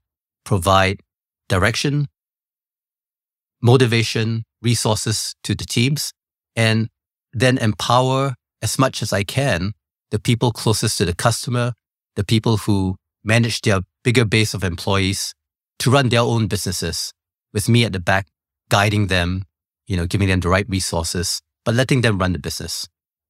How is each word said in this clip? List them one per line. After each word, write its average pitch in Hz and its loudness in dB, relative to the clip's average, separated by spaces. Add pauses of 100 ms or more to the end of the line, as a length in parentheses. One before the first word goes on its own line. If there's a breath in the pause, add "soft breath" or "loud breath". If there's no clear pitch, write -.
(440)
provide 95 2 (480)
direction, 117 0 (1500)
motivation, 117 2 (180)
resources 113 0
to 104 -2
the - -6
teams, 135 -2 (420)
and 113 2 (440)
then 127 2
empower 127 0 (280)
as - -4
much 131 0
as 113 -6
I 98 0
can 110 -2 (380)
the 107 -2
people 120 0
closest - -2
to 101 -2
the - 0
customer, 120 -2 (420)
the 101 -2
people 113 2
who 95 0 (280)
manage 113 0
their 98 2 (240)
bigger 123 2
base 107 0
of 92 -8
employees 98 -2 (460)
to 120 0
run 131 4
their 117 2
own 117 0
businesses 90 -6 (400)
with 104 -4
me 117 6
at 107 -2
the 95 -4
back, 95 -2 (400)
guiding 104 2
them, 92 -2 (420)
you 95 -4
know, 87 -2
giving 98 0
them 92 2
the 87 -2
right 95 0
resources, - -4 (240)
but 113 0
letting 127 2
them 110 2
run 92 0
the 82 -4
business. - -8 (440)